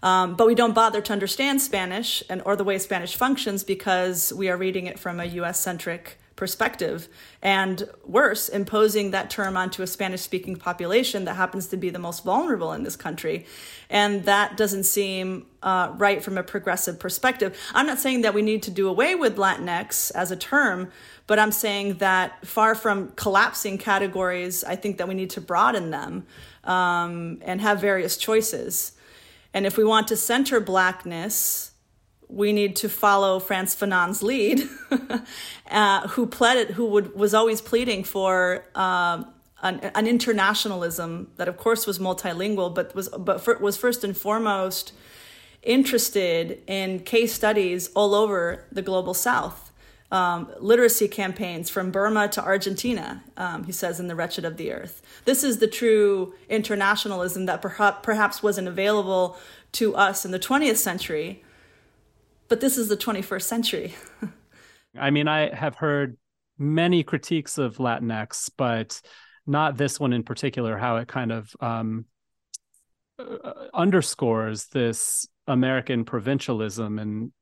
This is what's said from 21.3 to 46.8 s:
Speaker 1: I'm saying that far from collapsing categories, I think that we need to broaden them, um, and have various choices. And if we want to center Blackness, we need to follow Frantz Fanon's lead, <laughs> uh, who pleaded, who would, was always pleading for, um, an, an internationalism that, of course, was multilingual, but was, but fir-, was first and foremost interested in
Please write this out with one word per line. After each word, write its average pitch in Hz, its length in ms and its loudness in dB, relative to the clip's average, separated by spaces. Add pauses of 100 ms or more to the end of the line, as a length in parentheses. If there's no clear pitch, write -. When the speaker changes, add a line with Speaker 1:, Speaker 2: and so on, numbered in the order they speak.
Speaker 1:
I'm 214 140 6
saying 202 460 -2
that 185 500 0
far 220 260 4
from 208 360 -2
collapsing - 680 0
categories, 185 880 -2
I 175 120 -4
think 196 220 -4
that 175 100 -4
we 190 60 -6
need 190 180 -4
to - 100 -8
broaden 185 500 2
them, 151 340 -8 (380)
um, 175 800 0
and 185 180 -4
have 208 180 2
various 185 380 0
choices. - 760 -2 (600)
And 196 120 0
if 196 120 0
we 220 60 6
want 220 240 6
to 220 80 0
center 247 440 2
Blackness, 185 1120 0 (580)
we 208 240 2
need 202 240 2
to 220 100 -2
follow 196 520 4
Frantz 190 360 -2
Fanon's 190 480 0
lead, 240 440 2 (220)
<laughs> - 800 -6
uh, 202 400 4
who 247 160 0
pleaded, 240 460 2
who 214 140 -2
would, 208 280 2
was 202 200 2
always 220 260 4
pleading 226 460 0
for, 185 600 0 (100)
um, 180 580 0 (280)
an, 185 180 -2 (140)
an 220 140 2
internationalism 190 1300 0
that, 175 120 -4
of 175 100 -6
course, 226 280 0
was 190 140 -4
multilingual, 185 760 -2
but 175 220 -4
was, 185 140 -6
but 180 320 -4
fir-, 233 180 2
was 202 180 0
first 240 260 0
and 196 140 -4
foremost 202 760 -2 (680)
interested 202 1040 2
in 190 360 -4